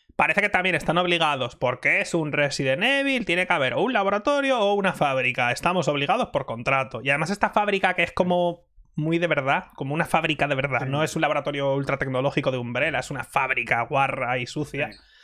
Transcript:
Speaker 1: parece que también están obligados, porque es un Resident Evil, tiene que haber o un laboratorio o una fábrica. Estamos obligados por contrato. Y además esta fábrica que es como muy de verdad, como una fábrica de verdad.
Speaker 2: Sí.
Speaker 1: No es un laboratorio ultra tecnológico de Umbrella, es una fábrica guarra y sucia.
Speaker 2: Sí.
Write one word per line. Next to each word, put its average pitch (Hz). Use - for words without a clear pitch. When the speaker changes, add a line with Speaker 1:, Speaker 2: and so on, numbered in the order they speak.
Speaker 1:
parece 156
que 208
también 185
están 160
obligados, 160
porque 139
es 185
un 156
Resident 143
Evil, 269
tiene 180
que 180
haber 131
o 143
un 247
laboratorio 240
o 202
una 196
fábrica. 127
Estamos 175
obligados 156
por -
contrato. 123
Y 139
además 151
esta 202
fábrica 196
que 180
es 170
como 175
muy 160
de 170
verdad, 147
como 139
una 160
fábrica 156
de 143
verdad. 131
Speaker 2:
Sí. 131
Speaker 1:
No 147
es 156
un 165
laboratorio 143
ultra 139
tecnológico 135
de 131
Umbrella, 123
es -
una 123
fábrica 127
guarra 131
y 123
sucia. 147
Speaker 2:
Sí. -